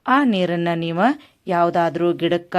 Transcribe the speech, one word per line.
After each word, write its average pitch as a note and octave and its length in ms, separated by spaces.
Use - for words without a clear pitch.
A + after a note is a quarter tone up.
ಆ C#4 180
ನೀರನ್ನ F3 500
ನೀವ E3 260
ಯಾವ್ದಾದ್ರೂ F3 680
ಗಿಡಕ್ಕ E3+ 460